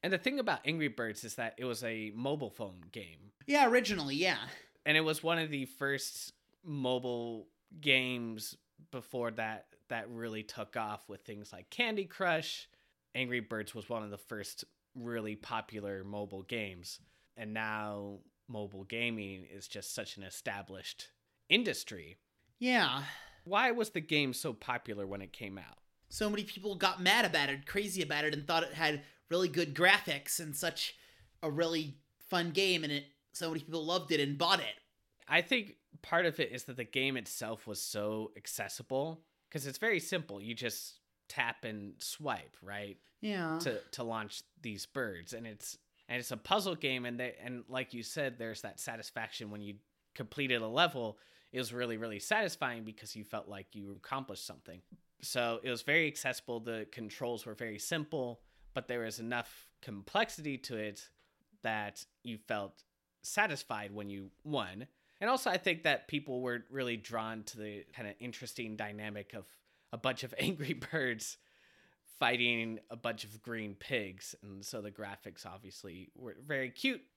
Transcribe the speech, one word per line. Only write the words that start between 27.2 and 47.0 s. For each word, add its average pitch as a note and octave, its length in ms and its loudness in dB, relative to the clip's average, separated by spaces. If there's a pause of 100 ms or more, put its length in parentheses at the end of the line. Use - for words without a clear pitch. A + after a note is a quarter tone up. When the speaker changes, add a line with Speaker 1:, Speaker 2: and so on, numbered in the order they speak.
Speaker 2:
about D#3 260 6
it, C#3 160 -2
crazy G3 360 0
about D3 220 2
it, D3+ 100 4
and D3 120 -4
thought E3 160 6
it - 120 -4
had D3+ 280 4 (280)
really F3 180 4
good D#3 260 2
graphics E3+ 640 6
and D#3 160 -4
such - 400 -2 (480)
a D#3+ 80 0
really D#3+ 460 2 (320)
fun E3+ 220 4
game, F3+ 340 6
and D3 80 2
it, C#3+ 120 0 (280)
so E3+ 180 -2
many D#3+ 100 0
people D#3 240 -2
loved E3 280 4
it D3+ 80 6
and C#3+ 180 2
bought E3+ 220 6
it. G#2+ 140 -4 (540)
Speaker 1:
I D#3+ 120 8
think G3+ 360 2 (260)
part F3 240 4
of D#3 120 2
it C#3 140 2
is B2 120 -6
that B2 120 -8
the B2 80 -4
game C3+ 320 2
itself A2 500 -4
was G#2+ 140 -4
so G#2+ 560 -2
accessible, C3+ 880 -4 (260)
'cause C#3 160 -4
it's C3+ 120 -6
very A3 220 4
simple. D3 400 -4
You A2+ 140 -6
just - 460 -4 (280)
tap A#2 360 -2
and G#2 360 -8
swipe, G#2+ 600 -6
right? G2+ 360 -8 (240)
Speaker 2:
Yeah. F3 400 -2
Speaker 1:
To, A#2+ 180 0 (120)
to B2 120 -6
launch A2 380 -4 (180)
these G#2 260 -6
birds, G2 460 -4
and A#2 140 -8
it's, - 320 -10 (300)
and B2 120 0
it's A#2+ 100 -6
a B2 60 -2
puzzle F#3+ 400 2
game, C3 300 0